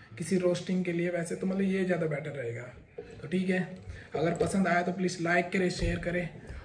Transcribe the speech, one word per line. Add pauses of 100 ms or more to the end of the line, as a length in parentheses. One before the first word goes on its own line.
(180)
किसी
roasting
के
लिए
वैसे
तो
मतलब
ये
ज़्यादा
better
रहेगा। (600)
तो
ठीक
है, (560)
अगर
पसंद
आया
तो
please
like
करें,
share
करें, (360)